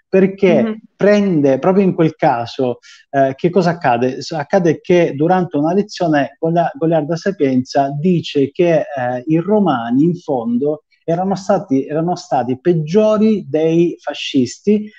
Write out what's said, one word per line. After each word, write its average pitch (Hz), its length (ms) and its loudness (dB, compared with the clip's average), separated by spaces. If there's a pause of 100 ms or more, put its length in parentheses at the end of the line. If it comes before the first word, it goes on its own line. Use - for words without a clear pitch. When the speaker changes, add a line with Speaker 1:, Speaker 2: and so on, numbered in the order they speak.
Speaker 1:
perché 190 540 2
Speaker 2:
Mhm. 220 120 -4 (200)
Speaker 1:
prende 180 640 2
proprio 185 240 2
in 185 100 2
quel 160 220 0
caso, 123 640 -2 (300)
eh, 135 260 0
che - 140 -2
cosa 175 220 2
accade? 127 500 -2
S-, - 100 -12
accade 165 480 0
che 175 340 2
durante 175 440 0
una 156 160 0
lezione 170 680 -2
Golia-, 165 360 0
Goliarda 160 420 -2
Sapienza 139 800 -2
dice 156 520 0
che, 170 280 2
eh, 127 460 -6
i 156 120 0
romani 156 680 0
in 170 100 0
fondo 135 680 -4 (180)
erano 185 320 -2
stati, 165 500 -2
erano 165 300 -2
stati 127 440 -4
peggiori 202 920 0
dei 160 500 0
fascisti 175 1000 -2